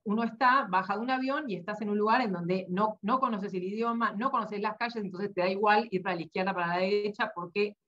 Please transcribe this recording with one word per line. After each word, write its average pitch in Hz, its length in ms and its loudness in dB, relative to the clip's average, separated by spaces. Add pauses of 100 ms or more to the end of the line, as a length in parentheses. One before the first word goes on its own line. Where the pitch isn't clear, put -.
uno 220 180 0
está, 254 440 4
baja 185 280 0
de 214 60 -2
un 254 100 -2
avión 262 360 -2
y 196 80 -4
estás 208 260 -6
en 208 100 -2
un 208 80 2
lugar 220 220 4
en 220 100 0
donde 180 360 -2
no, 214 360 0
no 226 160 2
conoces 202 340 0
el 180 100 -4
idioma, 226 500 -2
no 247 180 -2
conoces 208 280 -2
las 214 180 -2
calles, 233 260 -4
entonces 196 320 -4
te 180 60 0
da 185 100 2
igual 208 400 4
ir 185 100 0
para 185 140 -2
la 165 80 -4
izquierda, 190 280 -2
para 180 140 -2
la 175 120 0
derecha, 208 580 0
porque 202 420 -4 (100)